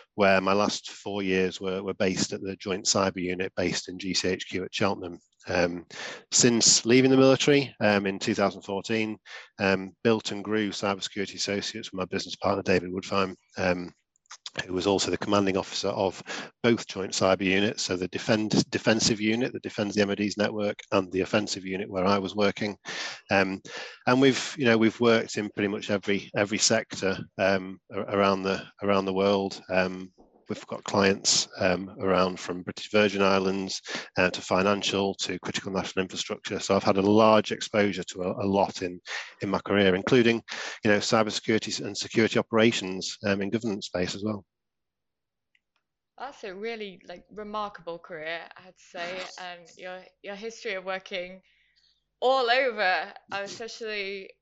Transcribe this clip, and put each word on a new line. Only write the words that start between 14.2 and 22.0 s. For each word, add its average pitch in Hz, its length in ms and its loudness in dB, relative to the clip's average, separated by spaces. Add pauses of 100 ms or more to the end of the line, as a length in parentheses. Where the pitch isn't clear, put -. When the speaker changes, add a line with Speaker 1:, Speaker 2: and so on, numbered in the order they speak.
Speaker 1:
who 92 60 -12
was 92 160 0
also 95 240 4
the 87 60 0
commanding 98 400 2
officer - 320 -4
of 98 340 -2 (380)
both 120 260 2
Joint 98 240 -8
Cyber 95 320 2
Units, 101 400 2
so 90 140 -2
the 90 100 -2
defend-, 107 640 0
defensive 110 500 2
unit 113 320 0
that - 120 -8
defends 101 320 -4
the 104 80 4
M 98 80 2
O 98 40 -2
D's 101 220 -2
network 107 420 -2 (140)
and 92 180 0
the 92 80 0
offensive 98 460 -2
unit 92 260 -6
where 92 140 0